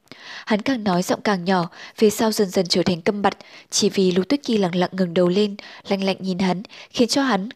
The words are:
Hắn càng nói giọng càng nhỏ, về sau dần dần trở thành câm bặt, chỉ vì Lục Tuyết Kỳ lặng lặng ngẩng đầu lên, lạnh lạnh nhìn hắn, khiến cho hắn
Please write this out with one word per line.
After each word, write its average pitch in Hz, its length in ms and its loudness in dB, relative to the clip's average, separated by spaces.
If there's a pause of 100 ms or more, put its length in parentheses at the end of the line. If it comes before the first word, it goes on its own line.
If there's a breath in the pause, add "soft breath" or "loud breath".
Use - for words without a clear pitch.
(460 loud breath)
Hắn 214 160 0
càng 247 220 -2
nói 185 200 2
giọng - 180 -2
càng 190 240 -2
nhỏ, 180 240 0 (300 loud breath)
về 214 100 6
sau 220 220 0
dần 202 180 0
dần 185 200 0
trở 175 140 2
thành 170 180 -2
câm 208 200 -2
bặt, 196 160 0 (320 loud breath)
chỉ 202 200 0
vì 190 220 2
Lục 185 180 0
Tuyết 285 140 0
Kỳ 226 140 0
lặng 185 180 0
lặng 180 180 0
ngẩng 185 200 -2
đầu 175 140 4
lên, 202 280 0 (320 loud breath)
lạnh 196 160 -2
lạnh 190 160 0
nhìn 185 200 -4
hắn, 185 240 0 (260 loud breath)
khiến 240 180 2
cho 277 160 0
hắn 214 320 0